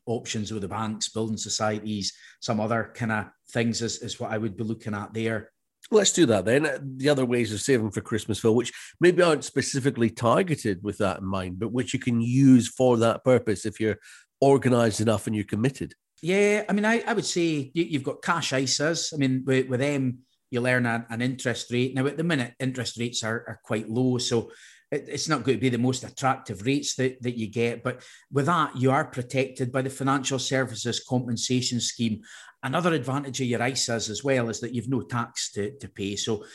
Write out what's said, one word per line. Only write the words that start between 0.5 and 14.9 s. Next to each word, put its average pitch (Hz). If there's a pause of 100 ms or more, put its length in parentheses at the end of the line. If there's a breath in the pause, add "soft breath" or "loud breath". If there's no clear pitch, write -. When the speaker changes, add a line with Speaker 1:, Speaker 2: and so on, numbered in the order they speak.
Speaker 1:
with 107
the 95
banks, 107
building 110
societies, 107 (280 loud breath)
some 110
other 110
kind 113
of 107 (260)
things 117
is, 117
is 113
what 110
I 110
would 107
be 117
looking 113
at 104
there. 113 (380)
Speaker 2:
Let's 208
do 170
that 104
then. 139 (300)
The 131
other 135
ways 120
of 104
saving 110
for 104
Christmas, -
Phil, 113
which 120 (280 loud breath)
maybe 170
aren't 156
specifically 127
targeted 120
with 101
that 95
in 98
mind, 92
but 113
which 127
you 127
can 117
use 127
for 127
that 113
purpose 117
if 104
you're 107 (440 loud breath)
organised 120